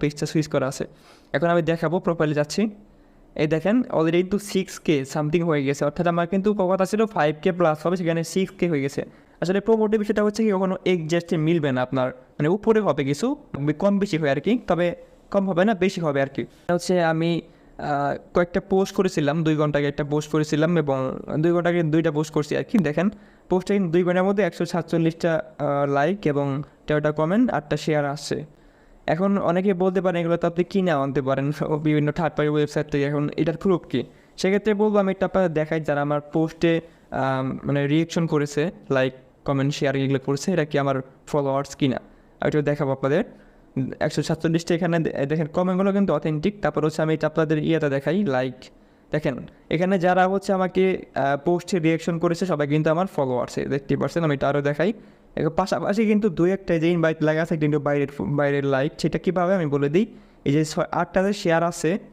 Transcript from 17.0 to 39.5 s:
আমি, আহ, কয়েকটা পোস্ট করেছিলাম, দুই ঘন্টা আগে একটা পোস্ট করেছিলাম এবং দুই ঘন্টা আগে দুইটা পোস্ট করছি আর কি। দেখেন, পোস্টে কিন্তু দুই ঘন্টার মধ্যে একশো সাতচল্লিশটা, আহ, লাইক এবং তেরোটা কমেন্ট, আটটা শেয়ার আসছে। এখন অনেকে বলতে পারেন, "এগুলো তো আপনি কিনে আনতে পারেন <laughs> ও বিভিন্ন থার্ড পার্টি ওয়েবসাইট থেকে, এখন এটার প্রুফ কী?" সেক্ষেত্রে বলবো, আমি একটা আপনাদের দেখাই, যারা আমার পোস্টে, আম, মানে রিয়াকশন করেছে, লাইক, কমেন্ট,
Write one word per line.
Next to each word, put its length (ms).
আমি, 360
আহ, 380
কয়েকটা 260
পোস্ট 340
করেছিলাম, 500
দুই 120
ঘন্টা 220
আগে 100
একটা 160
পোস্ট 260
করেছিলাম 480
এবং 400
দুই 140
ঘন্টা 180
আগে 120
দুইটা 300
পোস্ট 220
করছি 220
আর 80
কি। 140
দেখেন, 320
পোস্টে 260
কিন্তু 160
দুই 140
ঘন্টার 200
মধ্যে 180
একশো 220
সাতচল্লিশটা, 800
আহ, 340
লাইক 340
এবং 360
তেরোটা 260
কমেন্ট, 380
আটটা 260
শেয়ার 280
আসছে। 400
এখন 320
অনেকে 360
বলতে 260
পারেন, 200
"এগুলো 160
তো 100
আপনি 180
কিনে 260
আনতে 320
পারেন 280
<laughs> 60
ও 120
বিভিন্ন 340
থার্ড 240
পার্টি 140
ওয়েবসাইট 360
থেকে, 180
এখন 320
এটার 200
প্রুফ 320
কী?" 140
সেক্ষেত্রে 380
বলবো, 240
আমি 120
একটা 160
আপনাদের 260
দেখাই, 280
যারা 220
আমার 180
পোস্টে, 600
আম, 540
মানে 220
রিয়াকশন 400
করেছে, 440
লাইক, 220
কমেন্ট, 300